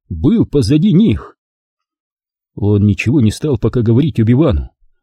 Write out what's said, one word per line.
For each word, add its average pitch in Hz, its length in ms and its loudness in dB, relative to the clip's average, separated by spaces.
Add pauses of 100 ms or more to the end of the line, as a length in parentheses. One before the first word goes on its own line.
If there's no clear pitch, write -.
был 131 360 0
позади 147 480 0
них. - 440 -2 (1160)
Он 101 300 0
ничего 147 360 0
не 110 100 2
стал 143 260 -4
пока 120 240 -2
говорить 120 380 0
Оби-Вану. 117 500 0 (340)